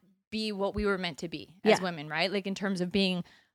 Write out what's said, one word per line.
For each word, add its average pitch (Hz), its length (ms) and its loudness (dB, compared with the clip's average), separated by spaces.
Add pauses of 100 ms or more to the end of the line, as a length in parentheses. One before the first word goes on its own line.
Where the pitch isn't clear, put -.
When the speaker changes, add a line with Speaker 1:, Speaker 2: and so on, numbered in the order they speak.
(300)
Speaker 1:
be 214 220 -4
what 196 220 -2
we 208 120 0
were 196 120 2
meant 175 200 -4
to 175 100 -6
be 156 220 -10 (140)
as 208 140 8
Speaker 2:
Yeah. 175 40 -4
Speaker 1:
women, 165 260 -6
right? 165 240 0
Like, 202 140 -2
in 190 80 -4
terms 196 260 -2
of 180 100 0
being 185 340 2 (300)